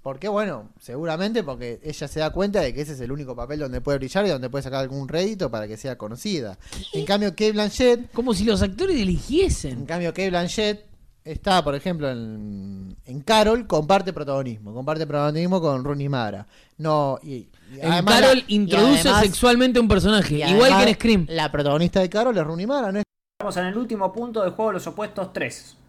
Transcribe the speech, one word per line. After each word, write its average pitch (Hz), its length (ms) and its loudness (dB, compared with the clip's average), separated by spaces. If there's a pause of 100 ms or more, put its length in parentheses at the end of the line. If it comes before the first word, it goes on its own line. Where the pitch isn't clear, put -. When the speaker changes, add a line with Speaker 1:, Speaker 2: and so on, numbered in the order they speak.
Speaker 1:
¿Por 135 180 -10
qué? 185 100 -6
Bueno, 190 400 -4 (100)
seguramente 170 640 -4
porque 123 400 -10
ella 151 240 -10
se 156 140 -8
da 156 80 0
cuenta 196 320 0
de 127 120 -2
que 135 80 -6
ese 151 120 -8
es 131 80 -10
el 120 100 -6
único 135 240 -8
papel 127 240 -8
donde 127 220 -4
puede 143 160 0
brillar 135 280 -2
y 196 40 0
donde 127 200 -4
puede 135 140 -6
sacar 131 160 -6
algún 135 300 -6
rédito 185 420 -4
para 107 160 -6
que 107 80 -10
sea 123 220 -10
conocida. 117 600 -8 (360)
En 156 120 -4
cambio, 202 260 0
Cate 214 200 0
Blanchett 240 640 0
Speaker 2:
Como 240 200 -2
si 190 120 0
los 208 160 2
actores 233 400 0
eligiesen. 185 760 0
Speaker 1:
en 143 60 -8
cambio, 170 260 -4
Cate 185 180 -2
Blanchett 208 560 -2 (400)
está, 180 380 0
por 143 120 -2
ejemplo, 151 340 -4
en, 104 840 -10 (100)
en 131 160 -10
Carol, 220 460 2
comparte 185 460 2
protagonismo. 131 600 -6
Comparte 151 320 -4
protagonismo 151 540 0
con 139 240 0
Rooney 143 240 -4
Mara. 107 400 -4 (300)
No, 151 440 0
y, 147 120 -14
y 120 160 -14 (320)
Speaker 2:
En 165 100 2
Speaker 1:
además 196 300 4
Speaker 2:
Carol 262 160 8
Speaker 1:
la, 247 100 -2
y 202 80 2
Speaker 2:
introduce 208 460 6
Speaker 1:
además 214 220 6
Speaker 2:
sexualmente 240 560 4
a - 20 6
un 226 80 4
personaje, 196 460 4
Speaker 1:
y 151 80 0
Speaker 2:
igual 208 260 6
que 277 40 6
en - 20 -
Speaker 1:
además 233 180 6
Speaker 2:
Scream. 208 340 4
Speaker 1:
la 156 240 -2
protagonista 151 480 2
de 185 100 2
Carol 226 280 0
es 165 80 0
Rooney 165 220 -6
Mara, 254 260 -2
¿no? 196 80 -2 (400)
Speaker 3:
Estamos 185 160 -6
en 180 80 -2
el 190 120 -4
último 214 360 -2
punto 226 300 -6
de 180 80 0
Juego 220 200 -2
de - 40 -4
los 175 120 -6
Opuestos 208 460 -8
tres. - 420 -8 (140)